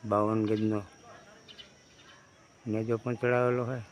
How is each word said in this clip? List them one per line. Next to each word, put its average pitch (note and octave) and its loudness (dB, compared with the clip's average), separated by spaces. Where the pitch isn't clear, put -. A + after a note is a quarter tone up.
બાવન G#2+ 2
ગજનો G#2+ 0
નેજો A2 0
પણ A#2+ -4
ચડાવેલો B2 2
છે. B2+ -6